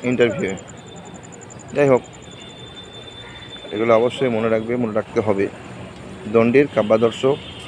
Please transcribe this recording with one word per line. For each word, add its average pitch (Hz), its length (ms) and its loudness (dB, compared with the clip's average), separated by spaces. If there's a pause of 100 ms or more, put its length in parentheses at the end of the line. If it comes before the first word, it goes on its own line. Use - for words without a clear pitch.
ইন্টারভিউয়ে। 117 520 2 (1160)
যাই 143 160 4
হোক, 123 120 6 (1700)
এগুলো 113 240 4
অবশ্যই 123 340 2
মনে 113 200 0
রাখবে, 110 260 0
মনে 117 180 -2
রাখতে 110 260 -2
হবে। 101 280 0 (880)
দণ্ডির 120 420 6
কাব্যাদর্শ, 110 500 2 (420)